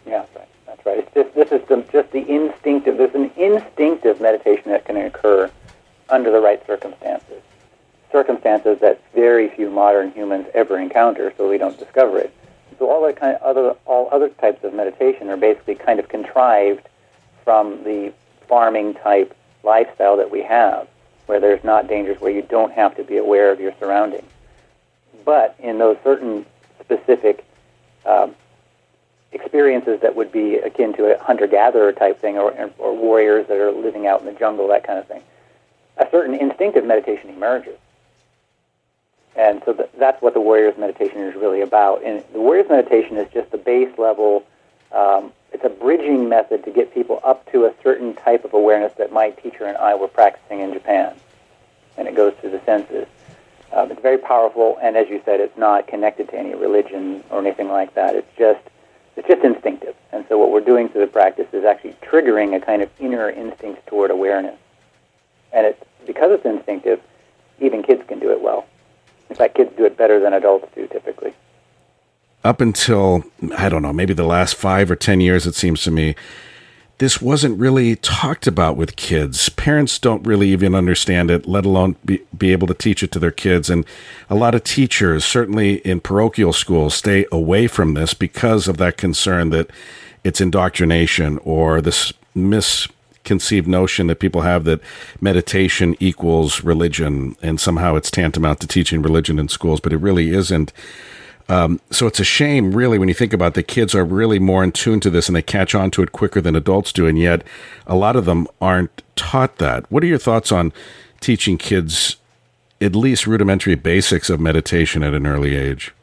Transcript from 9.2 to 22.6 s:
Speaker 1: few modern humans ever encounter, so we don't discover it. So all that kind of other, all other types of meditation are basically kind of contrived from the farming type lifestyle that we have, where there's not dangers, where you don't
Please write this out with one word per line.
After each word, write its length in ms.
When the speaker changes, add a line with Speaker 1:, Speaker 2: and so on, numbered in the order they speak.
Speaker 1:
few 200
modern 400
humans 440
ever 240
encounter, 580
so 120
we 100
don't 200
discover 400
it. 160
So 100
all 160
that 100
kind 200
of 60
other, 340
all 240
other 200
types 340
of 100
meditation 540
are 80
basically 400
kind 240
of 80
contrived 800
from 420
the 280
farming 480
type 400
lifestyle 540
that 120
we 120
have, 440
where 140
there's 240
not 240
dangers, 320
where 100
you 120
don't 300